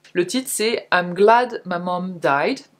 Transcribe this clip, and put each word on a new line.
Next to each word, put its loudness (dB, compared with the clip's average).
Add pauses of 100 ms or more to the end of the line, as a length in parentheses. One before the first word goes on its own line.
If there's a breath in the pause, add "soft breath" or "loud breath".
(120)
le 0
titre -4
c'est -2
I'm 0
Glad 4
My -4
Mom -6
Died, 0 (200)